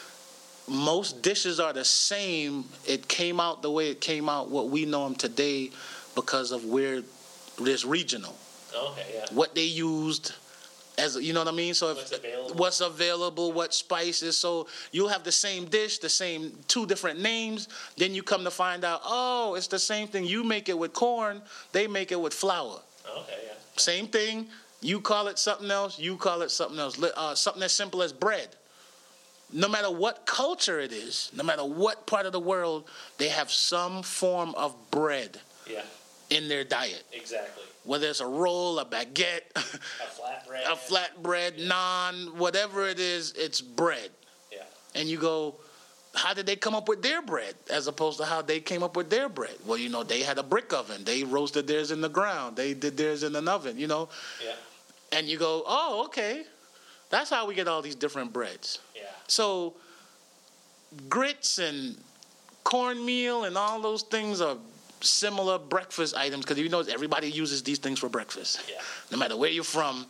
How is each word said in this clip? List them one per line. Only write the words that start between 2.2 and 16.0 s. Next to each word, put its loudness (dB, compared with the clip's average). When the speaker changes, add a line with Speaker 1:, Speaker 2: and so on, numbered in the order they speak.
Speaker 1:
It 0
came 2
out 0
the 0
way 2
it -6
came 0
out, 0
what 2
we 2
know 0
'em -4
today, 0
because 0
of -4
where 2
it -4
is 2
regional. 0
Speaker 2:
Okay, -4
yeah. -4
Speaker 1:
What 4
they 4
used, 0
as, 2
you -2
know 2
what 0
I 0
mean? 0
So 4
if -4
Speaker 2:
What's -8
available. -6
Speaker 1:
what's 4
available, 2
what 0
spices. 0
So 2
you'll 4
have 0
the 0
same 2
dish, 2